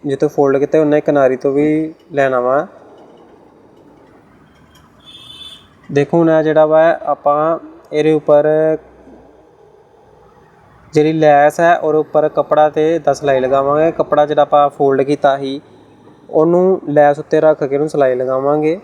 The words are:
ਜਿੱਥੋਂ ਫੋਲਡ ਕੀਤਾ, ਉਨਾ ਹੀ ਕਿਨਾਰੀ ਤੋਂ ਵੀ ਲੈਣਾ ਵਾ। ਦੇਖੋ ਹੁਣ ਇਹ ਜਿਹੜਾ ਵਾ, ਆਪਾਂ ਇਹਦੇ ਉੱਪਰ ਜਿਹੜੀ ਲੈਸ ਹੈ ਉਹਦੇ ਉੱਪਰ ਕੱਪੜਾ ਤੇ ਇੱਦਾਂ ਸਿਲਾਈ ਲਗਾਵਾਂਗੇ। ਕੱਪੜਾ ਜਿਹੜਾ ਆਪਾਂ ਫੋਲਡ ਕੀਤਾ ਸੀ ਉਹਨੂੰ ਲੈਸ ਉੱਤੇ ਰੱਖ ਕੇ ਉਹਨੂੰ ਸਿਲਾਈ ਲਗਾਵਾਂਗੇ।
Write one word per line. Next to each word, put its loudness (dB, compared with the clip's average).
ਜਿੱਥੋਂ -4
ਫੋਲਡ 0
ਕੀਤਾ, 0
ਉਨਾ 0
ਹੀ 0
ਕਿਨਾਰੀ 0
ਤੋਂ -4
ਵੀ -2
ਲੈਣਾ -2
ਵਾ। -2
ਦੇਖੋ 0
ਹੁਣ 2
ਇਹ 2
ਜਿਹੜਾ 2
ਵਾ, 2
ਆਪਾਂ -2
ਇਹਦੇ 0
ਉੱਪਰ 2
ਜਿਹੜੀ 0
ਲੈਸ 2
ਹੈ 4
ਉਹਦੇ -2
ਉੱਪਰ -2
ਕੱਪੜਾ 0
ਤੇ -2
ਇੱਦਾਂ -2
ਸਿਲਾਈ -2
ਲਗਾਵਾਂਗੇ। 0
ਕੱਪੜਾ 0
ਜਿਹੜਾ 0
ਆਪਾਂ 2
ਫੋਲਡ 0
ਕੀਤਾ 0
ਸੀ -8
ਉਹਨੂੰ 2
ਲੈਸ 2
ਉੱਤੇ -2
ਰੱਖ 0
ਕੇ -6
ਉਹਨੂੰ -2
ਸਿਲਾਈ -2
ਲਗਾਵਾਂਗੇ। -2